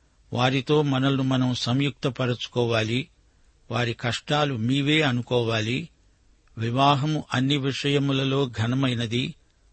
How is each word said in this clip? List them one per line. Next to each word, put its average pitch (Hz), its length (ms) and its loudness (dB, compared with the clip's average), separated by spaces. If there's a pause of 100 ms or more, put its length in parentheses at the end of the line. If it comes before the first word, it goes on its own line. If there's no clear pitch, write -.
(320)
వారితో 131 500 2
మనల్ని 135 400 0
మనం 127 320 2
సంయుక్తపరచుకోవాలి. 120 1500 -2 (640)
వారి 117 240 -2
కష్టాలు 143 600 -2
మీవే 139 480 2
అనుకోవాలి. 120 880 0 (680)
వివాహము 139 680 2 (100)
అన్ని 135 220 2
విషయములలో 139 920 0
ఘనమైనది, 120 840 -2 (380)